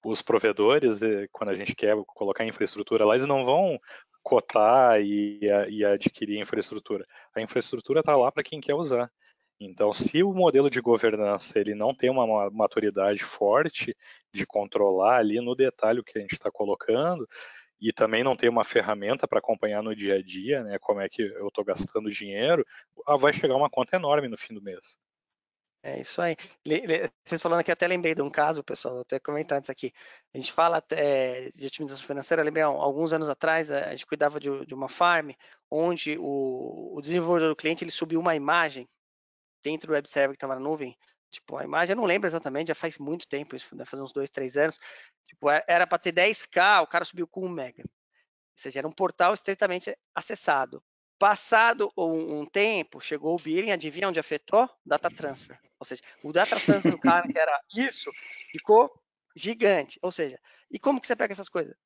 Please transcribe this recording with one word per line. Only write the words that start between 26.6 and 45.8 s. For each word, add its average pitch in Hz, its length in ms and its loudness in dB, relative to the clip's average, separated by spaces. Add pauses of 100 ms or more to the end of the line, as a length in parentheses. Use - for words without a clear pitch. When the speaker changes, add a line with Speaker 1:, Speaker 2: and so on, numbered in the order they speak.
Speaker 2:
Le-, 165 220 0
le-, 165 260 -2 (140)
vocês 165 160 -4
falando 170 200 2
aqui, 175 100 -2
até 175 160 0
lembrei 175 260 0
de 160 80 -4
um 143 80 -4
caso, 151 340 0
pessoal, 127 380 -8
até 135 180 -6
comentar 147 380 -4
antes 139 120 -6
aqui. 131 220 -10 (420)
A 135 40 -12
gente 127 140 -6
fala 170 260 2
até 135 760 -2
de 139 100 -12
otimização 139 400 -10
financeira, 143 380 -2
lembrei, 156 200 0
há 151 40 2
alguns 147 460 -2
anos 160 160 -2
atrás, 160 420 -2
a, 139 160 -2
a - 40 -8
gente - 140 -12
cuidava 147 340 -2
de, 139 260 -6
de 131 100 -14
uma 135 120 -8
farm, 165 440 0 (400)
onde 160 480 -2
o, 139 760 -6
o 147 60 -10
desenvolvedor 165 480 2
do 151 60 0
cliente, 160 280 -4
ele 170 80 -10
subiu 165 280 -4
uma 170 160 0
imagem 147 520 -2 (760)
dentro 156 240 -6
do 156 60 -2
web 143 140 -2
server 139 260 0
que - 60 -16
tava 135 160 -6
na 131 60 -10
nuvem, 143 360 -6 (340)
tipo, - 260 -14
a 143 60 -8
imagem, 165 300 0
eu 220 40 -2
não 233 80 -2
lembro 190 220 0
exatamente, 156 420 -4
já 151 60 -2
faz 165 240 -8
muito 151 280 -8
tempo, 143 280 -8
isso - 200 -16
deve - 140 -16
fazer 135 140 -10
uns 131 100 -14
dois, 139 160 -6
três 131 280 -6
anos, 156 220 0 (460)
tipo, - 240 -4
é, 151 180 2
era 175 200 4